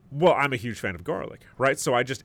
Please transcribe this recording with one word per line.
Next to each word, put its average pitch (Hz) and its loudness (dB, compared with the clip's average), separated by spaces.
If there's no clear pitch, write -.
Well, 151 4
I'm 135 0
a 127 -2
huge 113 -8
fan 95 -6
of 90 -14
garlic, - -8
right? 135 2
So 135 0
I 123 4
just 127 -8